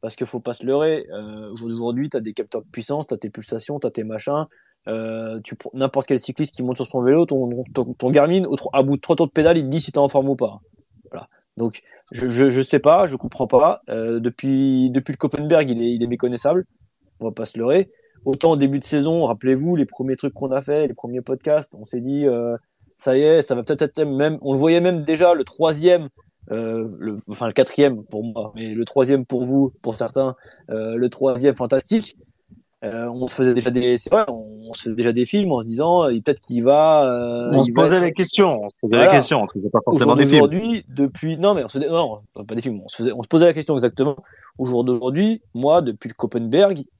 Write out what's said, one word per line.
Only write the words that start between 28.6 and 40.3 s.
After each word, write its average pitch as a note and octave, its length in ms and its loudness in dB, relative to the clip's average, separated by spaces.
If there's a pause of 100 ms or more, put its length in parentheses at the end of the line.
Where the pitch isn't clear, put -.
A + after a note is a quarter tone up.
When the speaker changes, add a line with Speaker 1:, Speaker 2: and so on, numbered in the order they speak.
Speaker 1:
le A2+ 120 -2
troisième C3 400 2
pour B2 180 -4
vous, C3 380 0
pour A2 160 -6
certains, C3+ 380 -4 (360)
euh, A2 240 -6
le B2 140 0
troisième C3 460 0
fantastique. C3+ 600 -2 (680)
Euh, A#2 260 -8
on B2+ 180 -6
se - 80 -8
faisait B2+ 180 4
déjà B2 160 0
des, B2 300 2
c'est - 120 -10
vrai, G#3+ 160 4
on, A2 420 -14
on A2+ 40 -16
se - 80 -12
faisait A2+ 140 -6
déjà A#2 160 0
des A#2+ 160 0
films G3+ 240 0
en A#2+ 100 0
se A2+ 60 -8
disant, D#3 420 2
euh, A#2 100 0
peut-être C#3+ 200 0
qu'il A#2+ 240 -4
va, D3+ 420 6
euh, A#2+ 480 -2
Speaker 2:
On - 100 6
Speaker 1:
il - 40 2
Speaker 2:
se A#2 80 -2
Speaker 1:
va - 80 6
Speaker 2:
posait E3 140 6
Speaker 1:
être F3+ 40 4
Speaker 2:
des E3+ 100 2
questions, E3 520 2
on G#2 60 -8
se - 120 -20
posait A2+ 140 0
Speaker 1:
Voilà. C3+ 160 8
Speaker 2:
des F#3 60 8
questions, C3+ 260 2
on - 20 0
se - 80 -12
faisait G2+ 160 -6
pas A2+ 160 2
Speaker 1:
Au - 60 2
jour D3+ 80 4
Speaker 2:
forcément - 160 6
des C#3+ 100 6
films. C#3+ 220 6